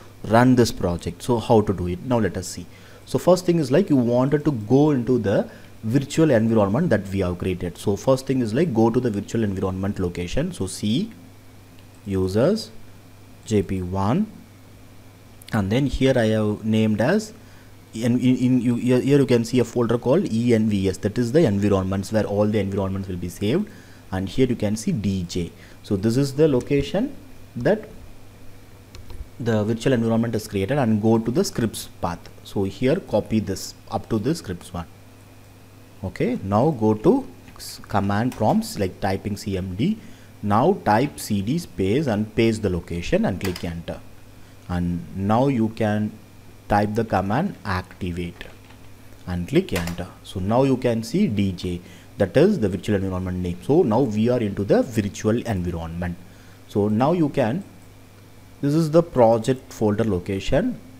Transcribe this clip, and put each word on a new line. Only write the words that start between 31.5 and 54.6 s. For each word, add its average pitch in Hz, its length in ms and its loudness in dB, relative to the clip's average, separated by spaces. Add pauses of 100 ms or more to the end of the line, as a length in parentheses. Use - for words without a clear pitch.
path. - 300 -6 (160)
So - 180 -4
here 127 340 0
copy 110 420 -2
this 95 340 -6 (180)
up - 180 -6
to 117 100 0
the 120 160 0
scripts - 380 -12
one. 82 120 -8 (1160)
Okay, 196 400 -4
now 107 280 2
go 110 220 2
to 220 340 2 (280)
s-, - 320 -16
command 101 460 0
prompts, 151 460 0
like, 92 220 -4
typing 98 360 -4
C 95 200 -4
M 92 180 -6
D. 170 220 0 (440)
Now 113 320 4 (120)
type 117 340 2
C 101 220 -2
D 117 160 -2
space 135 500 -2
and 107 280 -2
paste 113 280 2
the 101 60 0
location 87 560 -2
and 98 140 -2
click - 240 -6
enter. 85 360 -10 (680)
And 87 380 -2 (100)
now 107 320 2
you 113 220 0
can 107 420 -2 (560)
type 107 280 2
the 113 100 0
command 107 580 -2
activate 90 800 -6 (840)
and 87 220 -6
click 175 260 0
enter. 87 340 -6 (160)
So - 160 -10
now 110 240 2
you 135 140 2
can 117 260 0
see 185 240 0
D 101 260 0
J, 87 280 -6 (360)
that 98 180 0
is 180 240 4
the 107 100 0
virtual 98 260 -2
environment 92 440 -4
name. 90 240 -4
So 160 200 4
now 117 180 2
we 110 280 0
are 123 100 2
into 101 240 -2